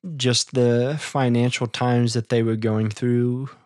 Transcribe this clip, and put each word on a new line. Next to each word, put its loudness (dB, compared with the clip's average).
just 0
the 2
financial 0
times 0
that -4
they 2
were 0
going 0
through -2